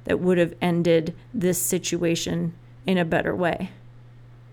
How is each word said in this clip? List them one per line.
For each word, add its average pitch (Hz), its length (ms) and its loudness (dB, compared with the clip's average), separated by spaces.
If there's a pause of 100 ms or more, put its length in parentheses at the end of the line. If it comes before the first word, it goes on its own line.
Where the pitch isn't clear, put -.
that - 140 0
would 180 180 2
have 170 240 2
ended 170 520 2 (200)
this 180 280 0
situation 170 920 -2 (320)
in 190 120 2
a 175 80 2
better 165 300 0
way?" 180 360 -2 (800)